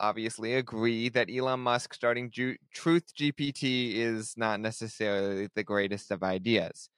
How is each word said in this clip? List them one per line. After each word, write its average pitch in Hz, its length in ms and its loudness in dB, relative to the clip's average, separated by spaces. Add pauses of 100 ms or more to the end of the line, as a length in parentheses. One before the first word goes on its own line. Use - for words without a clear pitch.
obviously 110 540 0
agree 117 560 2
that 117 200 2
Elon 127 300 0
Musk 120 340 0
starting 120 360 0
Ju-, 127 260 -4 (160)
Truth - 420 2
G 147 180 2
P 143 200 -2
T 123 480 0
is 110 360 -2
not 110 240 0
necessarily 101 960 -2
the 107 80 0
greatest 101 480 0
of 92 120 -4
ideas. 95 760 0